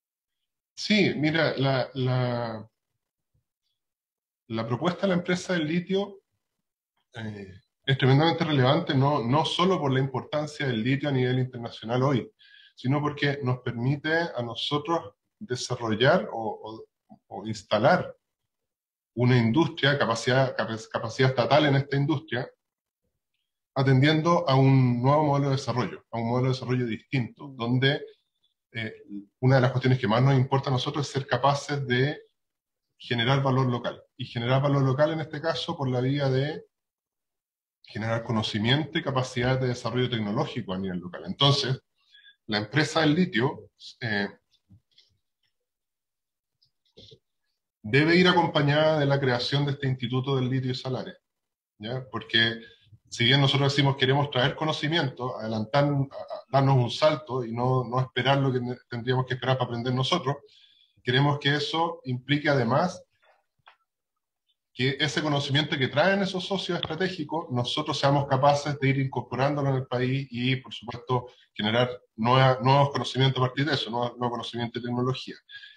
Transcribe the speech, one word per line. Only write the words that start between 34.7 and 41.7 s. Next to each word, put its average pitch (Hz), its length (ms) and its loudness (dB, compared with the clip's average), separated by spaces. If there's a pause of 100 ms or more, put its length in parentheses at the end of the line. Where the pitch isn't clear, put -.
local 139 280 2
en 160 80 -4
este 151 220 -8
caso 165 340 -4
por 131 140 -4
la 127 100 -2
vía 135 300 0
de 139 360 -2 (1160)
generar 113 420 -6
conocimiento 113 760 0
y 165 60 -4
capacidad 127 560 -2
de 127 80 -2
desarrollo 123 420 -2
tecnológico 110 640 -4
a 92 40 -4
nivel 92 220 -6
local. 87 260 -12
Entonces, 135 540 0 (680)